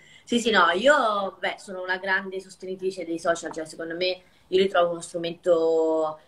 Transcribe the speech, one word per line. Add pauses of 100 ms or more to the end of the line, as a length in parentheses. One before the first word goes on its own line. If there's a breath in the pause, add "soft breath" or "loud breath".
(320 soft breath)
Sì,
sì,
no,
io,
beh,
sono
una
grande
sostenitrice
dei
social,
cioè,
secondo
me, (260 soft breath)
io
li
trovo
uno
strumento